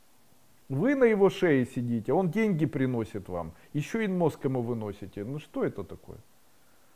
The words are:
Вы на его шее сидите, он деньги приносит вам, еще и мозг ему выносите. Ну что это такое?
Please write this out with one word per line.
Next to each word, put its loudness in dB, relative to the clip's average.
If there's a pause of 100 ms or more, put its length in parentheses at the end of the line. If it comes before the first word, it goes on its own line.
(680)
Вы 2
на 2
его 6
шее 4
сидите, -2
он 2
деньги 2
приносит -2
вам, -6 (220)
еще -4
и 0
мозг 0
ему 0
выносите. -6
Ну -8
что -6
это -4
такое? -16 (800)